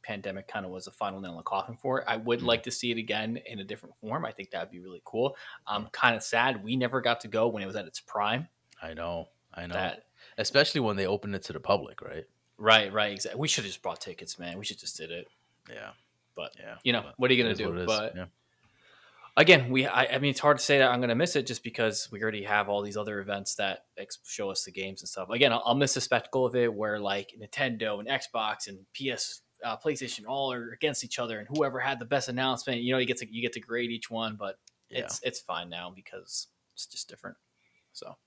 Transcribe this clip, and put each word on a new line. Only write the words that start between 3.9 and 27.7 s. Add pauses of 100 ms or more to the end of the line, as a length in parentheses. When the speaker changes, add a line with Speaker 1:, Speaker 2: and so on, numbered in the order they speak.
Speaker 1:
form.
I
think
that'd
be
really
cool. (300)
I'm
Speaker 2:
Yeah.
Speaker 1:
kinda
sad
we
never
got
to
go
when
it
was
at
its
prime. (320)
Speaker 2:
I
know, (240)
I
know.
Speaker 1:
That (320)
Speaker 2:
Especially
when
they
opened
it
to
the
public,
right? (320)
Speaker 1:
Right,
right,
exact-,
we
should've
just
bought
tickets,
man.
We
should
just
did
it. (400)
Speaker 2:
Yeah. (440)
Speaker 1:
But,
Speaker 2:
Yeah.
Speaker 1:
you
know,
Speaker 2:
It
Speaker 1:
what
are
you
Speaker 2:
is
Speaker 1:
gonna
Speaker 2:
what
Speaker 1:
do?
Speaker 2:
it
is.
Speaker 1:
But
Speaker 2:
Yeah. (1080)
Speaker 1:
again,
we,
I,
I
mean,
it's
hard
to
say
that
I'm
gonna
miss
it
just
because
we
already
have
all
these
other
events
that (100)
ex-,
show
us
the
games
and
stuff.
Again,
I'll,
I'll
miss
the
spectacle
of
it
where,
like,
Nintendo